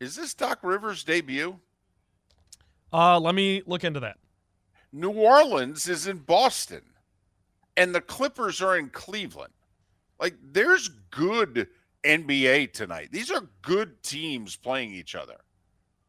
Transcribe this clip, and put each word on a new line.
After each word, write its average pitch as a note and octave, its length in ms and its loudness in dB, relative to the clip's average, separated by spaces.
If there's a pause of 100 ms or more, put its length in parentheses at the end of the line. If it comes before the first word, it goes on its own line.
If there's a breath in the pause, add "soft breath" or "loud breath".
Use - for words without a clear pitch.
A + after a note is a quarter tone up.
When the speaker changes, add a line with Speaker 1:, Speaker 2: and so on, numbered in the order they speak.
Speaker 1:
Is C3+ 160 -10
this D#4 180 -10
Doc C4 280 -4
Rivers' G3 420 -4
debut? D#3+ 560 -4 (1300)
Speaker 2:
Uh, E3+ 280 6
let E3 140 2
me G3 300 0
look F3 200 -6
into D3+ 160 -4
that. G#2+ 180 -10 (760)
Speaker 1:
New F3 200 -4
Orleans G#3 760 6
is E3+ 180 -4
in G3 120 -6
Boston, E3 640 0 (920)
and F3+ 200 2
the F3 80 0
Clippers A3+ 580 -6
are F#3 160 2
in C#3+ 140 -4
Cleveland. F3 640 -12 (680)
Like, F3 220 -4
there's G#3+ 460 2 (220)
good D#3+ 580 0 (360)
N D3+ 200 4
B C#3 220 2
A C3+ 200 4
tonight. E2+ 460 -10
These A3+ 180 -6
are C4 180 -4 (140)
good F#3+ 400 -4
teams C#3 540 -10
playing B2 360 -6
each F2+ 220 -14
other. B1 220 -12 (720)